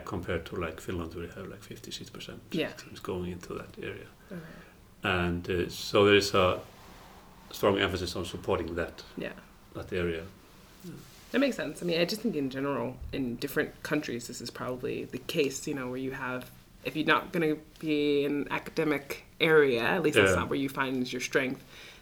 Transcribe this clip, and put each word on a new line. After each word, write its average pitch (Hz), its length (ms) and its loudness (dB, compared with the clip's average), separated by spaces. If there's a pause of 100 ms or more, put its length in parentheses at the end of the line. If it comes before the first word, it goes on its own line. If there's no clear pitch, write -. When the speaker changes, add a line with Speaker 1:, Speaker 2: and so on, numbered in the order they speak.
Speaker 1:
compared 90 420 -4
to, - 80 -10
like, 82 240 -6
Finland, 85 360 -6
where 85 100 -8
you 85 60 -14
have, 95 160 -14
like, - 160 -16
fifty, - 280 -16
sixty - 200 -12
percent - 280 -14 (120)
Speaker 2:
Yeah. 139 240 -4
Speaker 1:
students - 240 -16
going 90 320 -6
into - 220 -10
that - 160 -10 (120)
area. - 260 -10 (240)
Speaker 2:
Okay. 175 100 -10 (600)
Speaker 1:
And, 87 460 0
uh, 90 200 0
so - 360 4
there 101 100 10
is 98 180 4
a 92 260 4 (920)
strong 98 280 4
emphasis 92 360 0
on 90 100 -4
supporting 85 500 -2
that, - 280 -4 (140)
Speaker 2:
Yeah. - 160 -6 (400)
Speaker 1:
that - 200 -10
area. 85 300 -2 (600)
Yeah. 175 80 -12 (400)
Speaker 2:
That 240 80 2
makes 262 160 2
sense. 151 260 -6
I 165 40 -4
mean, 170 140 2
I 175 60 6
just 214 160 -4
think 208 140 0
in 139 140 0
general, 131 480 -2 (140)
in 127 260 -2
different - 460 -4
countries, 123 440 -2
this - 140 -10
is 117 80 -10
probably 123 560 -6
the - 140 -10
case, - 480 -2
you 151 60 -2
know, 131 160 -4
where 127 80 -6
you 131 140 -4
have, 127 380 -6 (340)
if 135 120 -6
you're 151 100 0
not 151 280 4
gonna 156 220 2 (240)
be 147 440 2
in 143 80 0 (120)
an - 80 -4
academic - 720 -2 (140)
area, 147 420 8
at 160 220 2
least 147 120 4
that's 98 160 10
Speaker 1:
Yeah. 90 60 6
Speaker 2:
not - 120 0
where 147 100 0
you 135 100 0
find 135 340 0
is 123 80 -4
your 123 100 -4
strength, 135 420 0 (380)